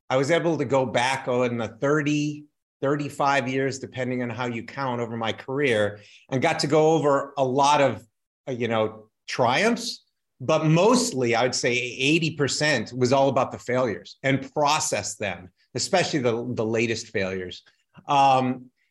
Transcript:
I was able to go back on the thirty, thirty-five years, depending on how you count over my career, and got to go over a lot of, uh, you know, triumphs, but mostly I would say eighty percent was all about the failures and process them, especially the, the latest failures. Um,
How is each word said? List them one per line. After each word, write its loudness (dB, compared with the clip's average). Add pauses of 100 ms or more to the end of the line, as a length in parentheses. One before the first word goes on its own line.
(100)
I 2
was 2
able 2
to -2
go 2
back -2
on 0
the -4
thirty, -2 (380)
thirty-five 0
years, -2
depending -6
on -4
how -6
you -6
count -6
over -6
my -4
career, -2 (300)
and -2
got 0
to -2
go 4
over 2
a 0
lot 4
of, 0 (420)
uh, -6
you -2
know, -2 (180)
triumphs, 0 (360)
but 2
mostly 4
I 4
would 0
say 0
eighty 0
percent 0
was 2
all 4
about 0
the -10
failures -4
and -2
process -2
them, -8 (240)
especially 0
the, -2
the -2
latest -2
failures. -6 (440)
Um, 2 (240)